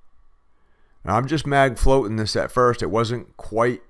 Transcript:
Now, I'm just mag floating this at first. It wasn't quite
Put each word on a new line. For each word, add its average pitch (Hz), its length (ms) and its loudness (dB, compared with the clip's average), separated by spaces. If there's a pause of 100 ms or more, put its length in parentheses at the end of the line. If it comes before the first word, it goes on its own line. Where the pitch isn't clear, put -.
(1040)
Now, 98 140 -2
I'm 131 100 -2
just 147 180 -2
mag 139 320 2
floating 131 380 4
this 110 200 -4
at 82 160 -2
first. 123 300 2
It 92 80 -4
wasn't 113 480 -4
quite 117 520 -2